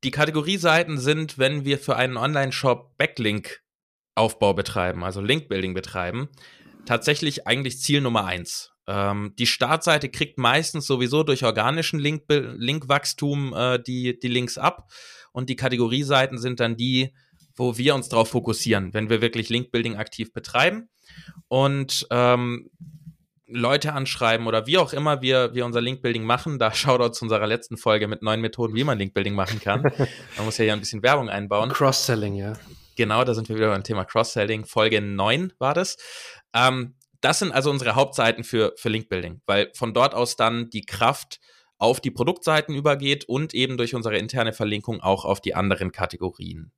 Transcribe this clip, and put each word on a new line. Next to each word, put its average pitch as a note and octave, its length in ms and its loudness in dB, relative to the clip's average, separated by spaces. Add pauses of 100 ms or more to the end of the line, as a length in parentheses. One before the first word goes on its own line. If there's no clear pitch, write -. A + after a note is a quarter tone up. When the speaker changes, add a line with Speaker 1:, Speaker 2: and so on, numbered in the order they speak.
Speaker 1:
die C3 60 0
Kategorieseiten D#3+ 880 2
sind, D3+ 400 0
wenn C3+ 260 2
wir C#3 140 0
für C#3 180 0
einen B2+ 220 2
Online-Shop C3+ 800 0
Backlink-Aufbau - 1600 -2
betreiben, F2+ 500 -2
also F#2+ 180 -6
Link-Building G2+ 520 -2
betreiben, F#2 560 -6 (560)
tatsächlich D3 640 -2
eigentlich B2+ 320 -2
Ziel C#3+ 220 2
Nummer A#2 240 2
eins. F2+ 460 -8 (160)
Ähm, G2+ 500 -2
die A#2+ 80 0
Startseite D3 640 2
kriegt - 280 -6
meistens C#3 500 0
sowieso C3 360 2
durch C#3+ 200 0
organischen C3 560 0
Link-, D3 300 -2
Linkwachstum, C#3 1200 0
äh, B2 260 0
die, B2 400 -4
die B2+ 80 -4
Links B2 300 -2
ab, - 320 -2 (420)
und B2+ 180 -6
die B2+ 60 -2
Kategorieseiten B2+ 840 2
sind B2 200 -6
dann A#2 160 0
die, B2+ 380 0 (420)
wo B2 220 -2
wir C#3 160 4
uns C3 160 -2
drauf A2+ 200 4
fokussieren, G#2+ 640 0
wenn G#2+ 160 -2
wir A2 120 4
wirklich A2+ 280 -2
Link-Building A#2 480 -2
aktiv A2 360 -8
betreiben F#3 560 0 (600)
und, C3+ 600 0
ähm, B2 600 2 (840)
Leute C3+ 420 0
anschreiben A#2 520 0
oder A2+ 220 0
wie D#3 100 4
auch D#3+ 160 2
immer C#3+ 300 0
wir, B2+ 320 2
wir B2 100 -2
unser A#2+ 160 -2
Link-Building A#2+ 420 -2
machen. B2+ 360 0
Da A2 120 4
Shoutout A#2+ 420 2
zu - 120 -8
unserer G#2+ 220 0
letzten A2+ 300 -4
Folge G#2+ 300 2
mit G#2+ 140 -6
neun A2 200 0
Methoden, A2 340 -2
wie B2 80 0
man C3 160 0
Link-Building G2 340 -2
machen G2+ 260 -2
kann. G#2 220 0
Speaker 2:
<laughs> - 560 -2
Speaker 1:
Man G#2 80 -4
muss A2 140 -4
ja A2+ 60 4
hier G#2+ 80 4
ein G#2+ 60 -2
bisschen G#2 220 -8
Werbung B2+ 280 4
einbauen. G2+ 420 0
Speaker 2:
Cross-Selling, A#2+ 640 2
ja. G2+ 180 -6 (420)
Speaker 1:
Genau, A2+ 280 2
da B2 100 0
sind A2 160 -4
wir A2 60 -4
wieder A2 160 2
beim G2 120 -2
Thema G2+ 220 -4
Cross-Selling. A2 600 -2
Folge A2 360 2
neun G#2 560 0
war C3+ 160 0
das. F3+ 240 -2 (560)
Ähm, B2+ 400 2 (280)
das C3+ 180 2
sind F#3 120 -2
also C3+ 200 2
unsere B2 240 0
Hauptseiten A#2 480 2
für, A2 340 2
für - 120 -2
Link-Building, F#2 580 -6
weil G2+ 260 2
von A2+ 220 -4
dort C3 180 4
aus A#2+ 220 -2
dann A#2 340 0
die G#2 160 -8
Kraft A2+ 540 0 (400)
auf A#2+ 200 2
die - 120 -4
Produktseiten D#3 640 0
übergeht C#3+ 500 0
und C#3+ 300 -4
eben B2+ 220 0
durch A#2+ 180 -2
unsere A2 240 -2
interne A2+ 340 -2
Verlinkung G#2+ 480 -4
auch F#2+ 240 0
auf G2 160 0
die - 140 -4
anderen F#2 360 0
Kategorien. F2 880 -8